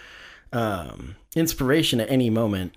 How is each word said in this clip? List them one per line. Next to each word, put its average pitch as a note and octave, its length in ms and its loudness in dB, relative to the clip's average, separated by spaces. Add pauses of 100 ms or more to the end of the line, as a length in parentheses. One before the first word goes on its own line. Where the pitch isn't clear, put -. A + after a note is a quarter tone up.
(520)
um, F#2+ 640 -4 (180)
inspiration D#3 680 2
at G#2+ 100 -2
any B2+ 200 4
moment. G#2 460 0